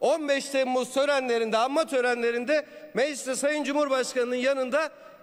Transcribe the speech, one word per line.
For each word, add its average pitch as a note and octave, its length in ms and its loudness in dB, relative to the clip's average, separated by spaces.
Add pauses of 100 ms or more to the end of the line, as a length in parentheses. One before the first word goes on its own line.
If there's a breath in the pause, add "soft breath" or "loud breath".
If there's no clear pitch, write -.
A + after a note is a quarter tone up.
On D4 280 2
beş C#4 160 0
Temmuz B3+ 500 0
törenlerinde, B3+ 600 2
anma C4+ 300 2
törenlerinde B3 800 0 (280 loud breath)
mecliste C4 420 -2
Sayın D4 280 0
Cumhurbaşkanı'nın B3+ 720 0
yanında C4+ 540 0 (320 loud breath)